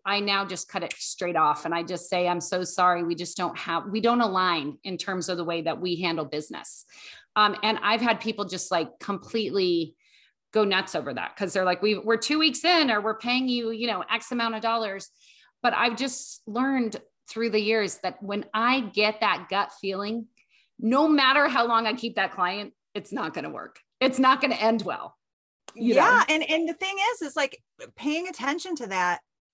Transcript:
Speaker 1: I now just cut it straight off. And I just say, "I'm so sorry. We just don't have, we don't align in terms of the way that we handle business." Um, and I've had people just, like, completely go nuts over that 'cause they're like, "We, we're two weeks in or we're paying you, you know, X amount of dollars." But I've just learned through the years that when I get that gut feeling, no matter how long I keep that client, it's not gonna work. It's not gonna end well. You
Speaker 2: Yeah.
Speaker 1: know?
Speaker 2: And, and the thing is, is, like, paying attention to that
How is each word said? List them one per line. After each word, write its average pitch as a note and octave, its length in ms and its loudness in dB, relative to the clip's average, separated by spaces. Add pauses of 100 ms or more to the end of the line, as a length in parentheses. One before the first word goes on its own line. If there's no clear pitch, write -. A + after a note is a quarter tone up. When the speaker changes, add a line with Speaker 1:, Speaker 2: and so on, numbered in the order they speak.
Speaker 1:
I G3+ 160 0
now G3 240 0
just F3+ 240 -6
cut F3+ 140 -4
it - 100 -6
straight - 440 -6
off. D3+ 280 2
And E3+ 100 0
I E3+ 80 0
just F3 260 -6
say, F3+ 180 2
"I'm F3 140 0
so F#3 220 -2
sorry. F3 400 2
We E3+ 120 0
just F3 220 -6
don't F3+ 200 -4
have, E3 300 -4
we G#3 140 -2
don't A#3+ 200 4
align F3+ 640 0
in F#3 140 -6
terms F#3 320 -4
of F3+ 80 -2
the E3+ 80 -4
way E3+ 180 -2
that D#3+ 180 -4
we F3+ 200 -2
handle E3 240 0
business." - 600 -8 (500)
Um, G#3+ 280 4
and G#3+ 200 0
I've A3 180 2
had A#3 200 2
people G#3+ 240 -4
just, F3+ 260 -4
like, E3+ 280 -2
completely F3+ 960 -2 (580)
go G#3+ 120 4
nuts F#3+ 300 0
over C#3 180 -4
that F#2 240 -6
'cause F#3+ 160 -4
they're F#3 120 0
like, F3+ 180 2
"We, G#3 160 2
we're A3 180 2
two D4 220 0
weeks D#4 260 2
in D#4+ 260 4
or G#3 100 2
we're A3 180 -2
paying B3+ 300 0
you, A#3+ 220 0
you A3+ 160 -2
know, G3 240 -2
X A3+ 200 -4
amount A#3 240 -2
of G#3+ 60 -6
dollars." A3 500 -2 (520)
But B3 120 2
I've A#3 220 0
just - 500 -2
learned B3 540 0 (280)
through A3+ 220 -2
the G#3+ 100 4
years G#3 380 0
that - 240 -6
when G3+ 300 -4
I B3 280 2
get G#3+ 400 0
that F#3 280 0
gut G3 220 -2 (100)
feeling, G3+ 460 -4 (520)
no C4 300 4
matter C#4+ 400 6
how B3 180 2
long A3+ 200 2
I G#3+ 80 0
keep A#3 220 -6
that F#3+ 160 0
client, G3 400 -4 (220)
it's - 180 -8
not D#3+ 220 -6
gonna D3+ 160 -6
work. - 280 -14 (220)
It's C4 180 2
not C4 220 6
gonna C4 140 0
end A3+ 280 2
well. - 340 -8 (600)
You A#3 160 2
Speaker 2:
Yeah. - 0 -
Speaker 1:
know? A4+ 340 8
Speaker 2:
And, D#4 200 2
and D#4+ 200 2
the E4 40 -4
thing F#4+ 220 -6 (180)
is, - 80 -8
is, D4 140 -8
like, C#4 280 -2 (320)
paying D#4 320 -2
attention D#4+ 500 -4
to B3 100 -8
that F3+ 340 0 (320)